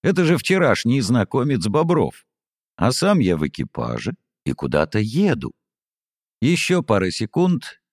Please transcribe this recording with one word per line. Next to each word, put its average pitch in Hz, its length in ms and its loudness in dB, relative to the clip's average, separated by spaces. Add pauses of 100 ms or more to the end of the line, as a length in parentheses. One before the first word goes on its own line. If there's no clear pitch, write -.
это 180 240 0
же 165 120 4
вчерашний 135 640 2
знакомец 120 680 0
Бобров. 151 580 0 (500)
А 117 160 0
сам 190 280 2
я 90 180 2
в 76 100 0
экипаже 58 680 -6 (300)
и 67 80 -2
куда-то 73 460 0
еду. 117 540 -2 (880)
Еще 170 420 0
пара 92 280 0
секунд - 720 -2 (120)